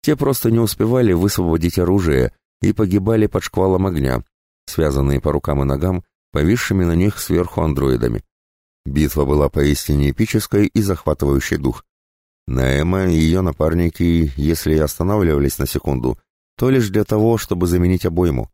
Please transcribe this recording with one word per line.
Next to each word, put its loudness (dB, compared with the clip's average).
Те 0
просто 0
не 2
успевали 2
высвободить 0
оружие 2
и 2
погибали 2
под -2
шквалом 0
огня, -2
связанные 0
по -2
рукам -2
и 0
ногам, -2
повисшими 0
на 0
них 0
сверху -2
андроидами. -2
Битва 0
была 2
поистине 0
эпической 0
и 0
захватывающей -2
дух. -4
Наэма 0
и 2
ее 2
напарники, 0
если 0
и 4
останавливались 0
на -6
секунду, -4
то 0
лишь 0
для 0
того, 2
чтобы -4
заменить 2
обойму. 0